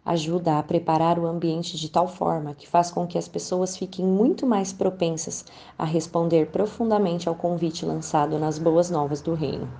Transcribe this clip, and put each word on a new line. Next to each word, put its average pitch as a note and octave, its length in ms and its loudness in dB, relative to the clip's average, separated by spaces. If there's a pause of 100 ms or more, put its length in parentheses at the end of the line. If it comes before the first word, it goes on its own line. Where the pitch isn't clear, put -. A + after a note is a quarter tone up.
ajuda E3 500 0
a D3+ 60 0
preparar E3 560 2
o E3+ 80 -2
ambiente E3 500 -2
de D#3 120 -6
tal F3 180 2
forma E3 480 -4
que - 140 -20
faz F3 240 2
com F3 160 -2
que F3 100 -2
as D#3+ 80 -4
pessoas F3+ 500 -4
fiquem F#3 300 -4
muito A3+ 400 4
mais G3 260 0
propensas E3+ 720 -2 (320)
a - 80 -4
responder E3 680 2
profundamente G#3 760 0
ao E3 60 0
convite E3 500 -2
lançado D#3 540 0
nas D#3 180 0
boas E3+ 320 4
novas D3 320 -2
do E3 140 -2
reino. C#3+ 340 -4 (120)